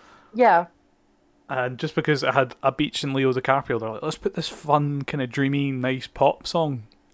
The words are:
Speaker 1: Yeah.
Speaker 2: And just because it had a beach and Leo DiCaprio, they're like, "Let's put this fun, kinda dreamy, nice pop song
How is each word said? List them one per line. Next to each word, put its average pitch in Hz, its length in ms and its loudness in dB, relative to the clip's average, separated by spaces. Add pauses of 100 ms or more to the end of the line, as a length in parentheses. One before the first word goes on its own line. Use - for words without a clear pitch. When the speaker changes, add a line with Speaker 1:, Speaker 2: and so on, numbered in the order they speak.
(340)
Speaker 1:
Yeah. 190 320 6 (840)
Speaker 2:
And 127 300 -4
just 156 160 -4
because 151 280 0
it 131 120 0
had 131 280 2
a 135 80 4
beach - 320 -4
and 143 100 -4
Leo 135 200 2
DiCaprio, 131 480 0
they're 113 100 -6
like, 107 120 -10
"Let's 156 160 -4
put - 160 -4
this 165 140 -6
fun, 147 540 0
kinda 135 240 -4
dreamy, 139 460 -2
nice 127 340 -4
pop - 400 0
song 147 380 -2 (300)